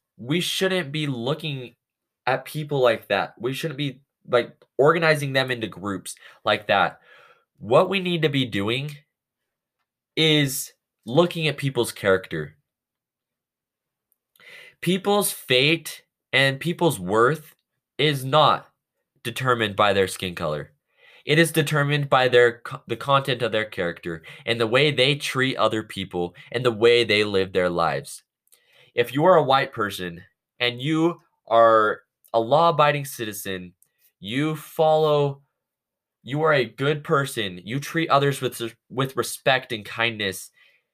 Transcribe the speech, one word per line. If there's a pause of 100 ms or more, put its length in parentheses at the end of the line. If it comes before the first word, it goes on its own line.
(160)
We
shouldn't
be
looking (500)
at
people
like
that.
We
shouldn't
be, (280)
like, (220)
organizing
them
into
groups (300)
like
that. (580)
What
we
need
to
be
doing (1200)
is (340)
looking
at
people's
character. (2250)
People's
fate (300)
and
people's
worth (420)
is
not (540)
determined
by
their
skin
color. (520)
It
is
determined
by
their
co-,
the
content
of
their
character (220)
and
the
way
they
treat
other
people (180)
and
the
way
they
live
their
lives. (720)
If
you
are
a
white
person (340)
and
you (260)
are (320)
a
law-abiding
citizen, (440)
you
follow, (800)
you
are
a
good
person,
you
treat
others
with, (140)
with
respect
and
kindness. (440)